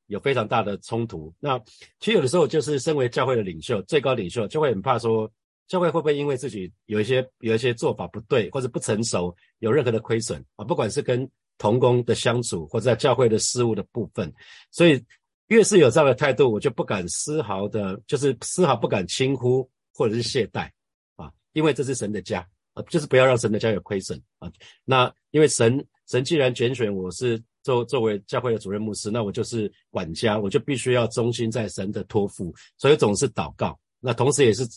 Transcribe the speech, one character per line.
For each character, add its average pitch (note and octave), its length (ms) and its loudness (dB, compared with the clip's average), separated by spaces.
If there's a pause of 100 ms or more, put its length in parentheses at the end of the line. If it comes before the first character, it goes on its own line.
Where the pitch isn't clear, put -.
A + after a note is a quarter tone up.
有 G2 120 -8
非 C#3 140 0
常 A2 160 0
大 A#2 140 2
的 G2 160 -4
冲 A#2 280 -6
突。 D#2+ 320 -14
那 C3+ 200 -2 (420)
其 - 60 -8
实 G#3+ 60 2
有 F#3 100 4
的 C3 40 0
时 E3+ 120 2
候 D3 100 4
就 D#3 100 0
是 D3 200 -2
身 D#3 180 -2
为 B2+ 100 0
教 B2 200 0
会 B2+ 100 0
的 A2 60 0
领 F#2 180 -8
袖， G#2 220 -4
最 D3 180 0
高 C3 140 0
领 G#2+ 160 -4
袖 G#2+ 180 -4
就 D#3 100 -6
会 D3+ 120 2
很 F#2+ 100 -2
怕 A#2+ 180 0
说， A2 320 -2 (420)
教 F#3 80 0
会 F3 80 2
会 D3+ 140 0
不 - 20 -14
会 D3+ 100 2
因 C#3+ 120 -2
为 C#3 100 0
自 B2+ 140 -8
己 F#2+ 200 -10 (140)
有 G#2+ 160 -2
一 G#2+ 40 0
些， B2+ 220 0 (140)
有 A2 140 0
一 - 20 4
些 A#2+ 160 0
做 A#2 220 -2
法 F2+ 120 -8
不 G#2 220 -12
对， A2+ 220 2
或 C3+ 100 -4
者 B2+ 80 -4
不 - 100 -8
成 A2 240 -2
熟， F2+ 320 -2 (260)
有 A2+ 120 0
任 D3 100 4
何 B2 80 0
的 A2 80 0
亏 A2+ 220 -2
损 C#2+ 240 -8 (120)
啊？ G#2+ 100 -12
不 C3 100 -2
管 A#2 140 -2
是 C#3+ 100 -4
跟 C3 260 -2 (300)
同 A2+ 240 2
工 B2 240 4
的 A2 100 0
相 A#2+ 280 0
处， F2 240 -6
或 - 120 -4
者 G#2 60 -2
在 A#2+ 100 4
教 B2+ 200 4
会 B2 120 4
的 G#2+ 120 4
事 - 260 0
务 A2+ 100 0
的 G2 100 -4
部 A2 280 -6
分。 A2+ 180 -6 (400)
所 E3+ 160 4
以 C#3 160 6 (440)
越 A3 180 6
是 G3 140 4
有 C#3 100 10
这 A2+ 100 4
样 D3+ 80 6
的 C3 80 4
态 C#3+ 160 2
度， B2+ 220 4
我 G2+ 80 -2
就 B2 100 0
不 D#3+ 140 -4
敢 F#2 240 -4
丝 D3+ 320 -4
毫 G2+ 260 -4
的， G2 400 -4
就 C#3+ 120 -2
是 C3 240 0
丝 - 240 0
毫 B2+ 100 4
不 A2+ 100 -2
敢 G#2 200 -2
轻 C3 280 -2
忽 B2 320 0 (280)
或 C3+ 120 0
者 G#2+ 80 0
是 A#2+ 60 -2
懈 A#2 280 -2
怠 E2+ 200 -8 (480)
啊， D2+ 160 -18 (220)
因 D#3 100 0
为 D3+ 80 4
这 C#3+ 100 -2
是 C3 120 -2
神 G#2 180 -4
的 G2+ 80 -6
家 F2+ 260 -6 (280)
啊， G#2+ 160 -10
就 E3+ 100 0
是 D3 60 -6
不 C3+ 100 0
要 B2+ 80 8
让 C3 140 6
神 A#2 120 -2
的 G#2+ 80 0
家 A2+ 120 0
有 G2 100 -2
亏 G2+ 180 -6
损 - 240 -8 (180)
啊。 F2 120 -14 (320)
那 B2+ 260 2 (200)
因 D3+ 100 2
为 D3+ 80 8
神， B2 340 2 (240)
神 B2+ 160 0
既 D#3+ 140 0
然 C3 160 2
拣 B2 220 -2
选 A2 200 -2
我 F#2 160 -6
是 A2+ 320 -4 (200)
作-， B2 240 0
作 B2+ 160 -2
为 G#2+ 240 0
教 C3+ 120 -4
会 A#2 140 -2
的 G#2+ 60 -2
主 F#2+ 120 -10
任 G2+ 80 -4
牧 A2 140 -6
师， - 180 -8
那 A#2 120 -2
我 G2+ 100 -4
就 A2+ 100 -4
是 G#2+ 300 -4 (160)
管 G#2 240 -6
家， G#2+ 260 0
我 G2+ 120 -2
就 C3+ 100 0
必 C#3 160 -4
须 B2 160 -2
要 A#2+ 140 2
忠 A#2 260 -2
心 A#2 180 -4
在 A2 160 -4
神 G2 240 -8
的 G2+ 140 -8
托 G2+ 240 -2
付， F2 260 -10 (220)
所 C#3 140 4
以 D#3 80 8
总 G#2 180 2
是 C#3 140 0
祷 D#2+ 260 -6
告。 E2+ 220 -6 (260)
那 B2 80 0
同 A#2+ 200 2
时 C#3+ 120 4
也 A2+ 80 8
是 A#2+ 140 -2 (100)